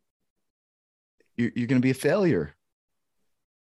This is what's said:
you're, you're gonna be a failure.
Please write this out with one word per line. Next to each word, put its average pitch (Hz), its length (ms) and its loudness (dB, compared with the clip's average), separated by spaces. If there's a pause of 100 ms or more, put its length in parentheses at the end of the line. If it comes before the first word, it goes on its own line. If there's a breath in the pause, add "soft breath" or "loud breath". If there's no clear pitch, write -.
(1400)
you're, 117 180 -2
you're 120 120 -4
gonna 127 140 2
be 131 100 2
a 131 40 -2
failure. 151 600 0 (1080)